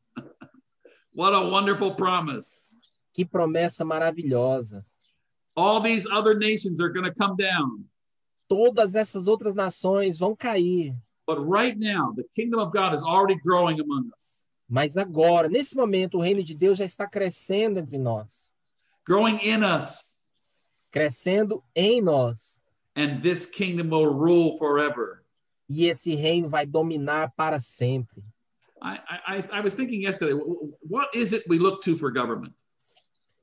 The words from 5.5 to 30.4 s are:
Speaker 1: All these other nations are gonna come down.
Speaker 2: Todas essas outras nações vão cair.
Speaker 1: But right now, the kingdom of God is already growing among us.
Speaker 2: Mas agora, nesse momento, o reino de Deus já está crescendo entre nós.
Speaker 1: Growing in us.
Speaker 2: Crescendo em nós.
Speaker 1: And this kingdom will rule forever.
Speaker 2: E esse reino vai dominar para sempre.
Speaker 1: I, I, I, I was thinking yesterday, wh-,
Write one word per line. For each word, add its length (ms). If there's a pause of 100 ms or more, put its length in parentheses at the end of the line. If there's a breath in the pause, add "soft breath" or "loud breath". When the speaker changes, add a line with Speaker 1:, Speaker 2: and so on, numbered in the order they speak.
Speaker 1:
All 240
these 300
other 260
nations 440
are 120
gonna 220
come 220
down. 480 (640)
Speaker 2:
Todas 480
essas 320
outras 260
nações 640
vão 160
cair. 580 (340)
Speaker 1:
But 120 (100)
right 300
now, 360
the 100 (100)
kingdom 260
of 120
God 200
is 120
already 360
growing 400
among 360
us. 280 (240)
Speaker 2:
Mas 280
agora, 520
nesse 280
momento, 420
o 20
reino 220
de 120
Deus 240
já 60
está 240
crescendo 720
entre 180
nós. 560 (540 soft breath)
Speaker 1:
Growing 360
in 200
us. 560 (720)
Speaker 2:
Crescendo 720 (120)
em 280
nós. 560 (380)
Speaker 1:
And 260
this 240
kingdom 440
will 220
rule 460
forever. 640 (460)
Speaker 2:
E 180
esse 280
reino 340
vai 180
dominar 720
para 240
sempre. 640 (600)
Speaker 1:
I, 160 (100)
I, 300
I, 200
I 40
was 120
thinking 280
yesterday, 320
wh-, 120